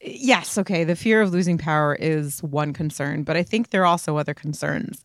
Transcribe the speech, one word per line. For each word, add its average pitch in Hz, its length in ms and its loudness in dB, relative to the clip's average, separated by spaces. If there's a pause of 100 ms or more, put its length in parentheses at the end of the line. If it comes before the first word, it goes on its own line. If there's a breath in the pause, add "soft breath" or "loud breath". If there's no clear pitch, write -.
yes, - 580 0
okay, 175 260 0
the 170 100 0
fear 220 260 4
of 190 120 2
losing 175 260 2
power 151 380 2
is 151 440 -2
one 147 320 -2
concern, 151 520 -4
but 160 120 -2
I 175 60 2
think 220 280 -2
there 185 120 2
are 180 40 6
also 170 300 2
other 151 180 -2
concerns. - 720 -6